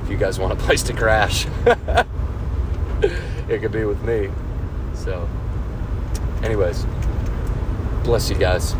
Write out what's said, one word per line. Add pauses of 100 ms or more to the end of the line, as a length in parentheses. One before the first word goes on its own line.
if
you
guys
want
a
place
to
crash,
<laughs> (1800)
it
could
be
with
me." (640)
So, (1160)
anyways, (1200)
bless
you
guys.